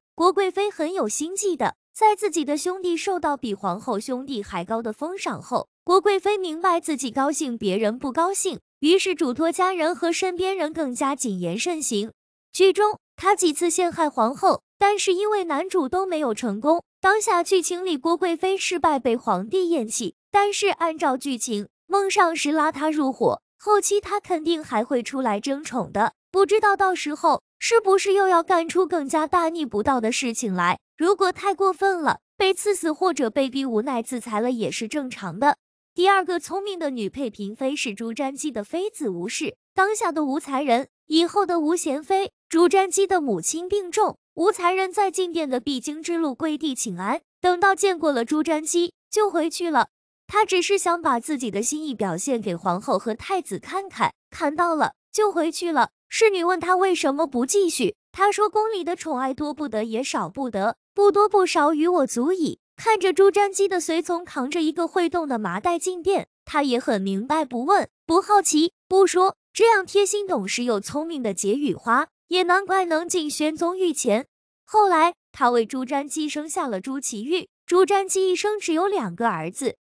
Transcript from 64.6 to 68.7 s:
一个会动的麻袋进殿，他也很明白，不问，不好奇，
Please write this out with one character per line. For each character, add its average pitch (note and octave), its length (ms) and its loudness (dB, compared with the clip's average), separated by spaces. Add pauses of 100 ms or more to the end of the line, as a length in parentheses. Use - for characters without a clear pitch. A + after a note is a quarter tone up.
一 D#4 100 2
个 E4 160 -2
会 F4 220 0
动 E4 180 -2
的 B3+ 100 -2
麻 G3 220 -4
袋 F4 180 0
进 F#4 240 -4
殿， F#4 280 0 (160)
他 D4 180 0
也 B3 160 0
很 A3+ 220 0
明 G3 260 -4
白， D#4 160 2
不 B3 220 -6
问， F4+ 240 2 (160)
不 E4+ 160 4
好 G4+ 200 4
奇， D#4 300 2 (160)